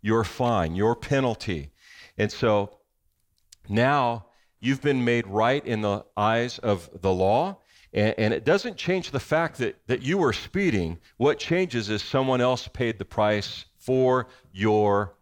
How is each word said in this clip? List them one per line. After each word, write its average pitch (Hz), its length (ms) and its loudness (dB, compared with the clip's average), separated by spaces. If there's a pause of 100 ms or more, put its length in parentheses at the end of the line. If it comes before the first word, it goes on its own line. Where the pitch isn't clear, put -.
your 110 220 2
fine, 98 540 0
your 110 180 2
penalty. 110 760 -4 (460)
And 107 140 0
so 104 480 0 (880)
now 120 600 0 (340)
you've 131 200 -2
been 135 220 0
made 120 240 2
right 113 380 0
in 110 160 -2
the 101 240 -2 (100)
eyes 117 440 0
of 101 300 -2 (120)
the 95 100 2
law, 110 460 0 (340)
and, 107 260 0
and 107 160 0
it 113 120 -4
doesn't 196 320 0
change 180 340 -2
the 139 80 -2
fact 160 380 -2
that, 117 180 -4 (120)
that 123 160 -2
you 156 140 0
were 151 140 2
speeding. 101 680 -2 (180)
What 135 200 2
changes 135 520 -2
is 107 120 -2
someone 131 380 0
else 123 300 0
paid 113 280 -4
the 98 60 -8
price 104 600 -2 (120)
for 127 520 2 (240)
your 104 680 2